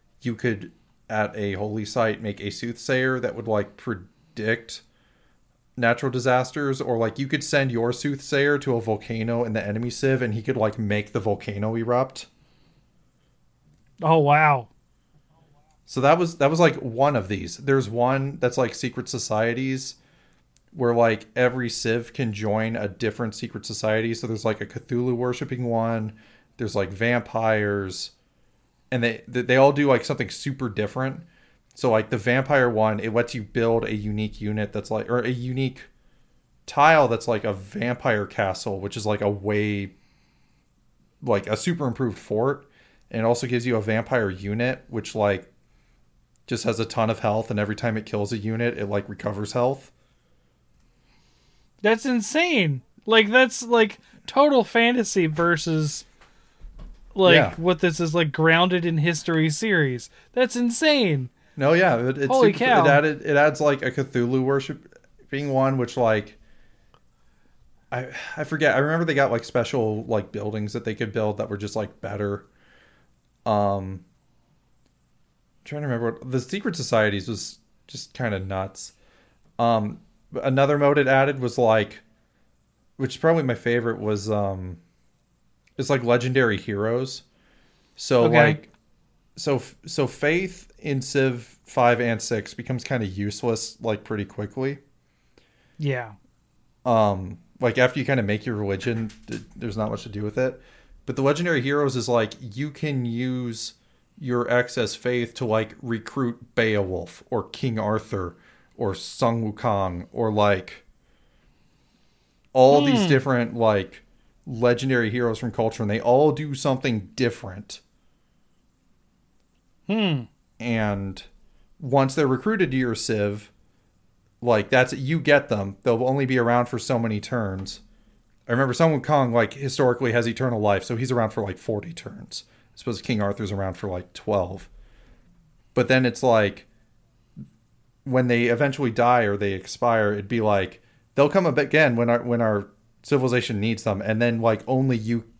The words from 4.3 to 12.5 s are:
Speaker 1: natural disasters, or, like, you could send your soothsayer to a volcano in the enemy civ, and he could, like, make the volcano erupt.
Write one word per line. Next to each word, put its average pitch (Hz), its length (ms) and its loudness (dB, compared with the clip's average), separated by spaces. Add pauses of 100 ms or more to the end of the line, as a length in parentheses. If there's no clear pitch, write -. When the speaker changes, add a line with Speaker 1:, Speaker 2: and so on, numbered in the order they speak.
Speaker 1:
natural 120 340 0
disasters, 131 680 -2
or, 123 180 -2
like, 113 220 -2
you 135 80 -6
could 139 160 -4
send 139 260 0
your 117 220 0
soothsayer 143 640 0
to 139 160 -2
a 117 60 0
volcano 113 640 -4
in 110 80 -4
the 104 120 -2
enemy 110 260 -4
civ, 135 300 0
and 110 140 -2
he 110 80 -4
could, - 140 -4
like, 107 200 0
make 104 360 -2
the 120 80 -4
volcano 104 560 -4
erupt. 123 500 -2 (1800)